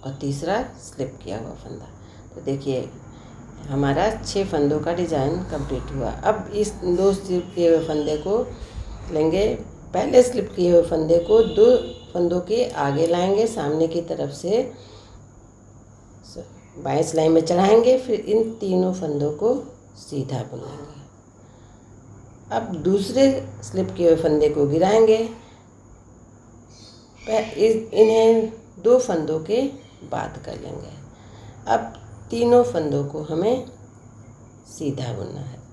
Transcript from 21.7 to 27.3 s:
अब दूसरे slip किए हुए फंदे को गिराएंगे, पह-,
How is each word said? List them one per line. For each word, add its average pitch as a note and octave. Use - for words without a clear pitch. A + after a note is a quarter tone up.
अब G#3
दूसरे A3+
slip F#3
किए E3+
हुए D#3+
फंदे D3+
को D3
गिराएंगे, A3
पह-, A3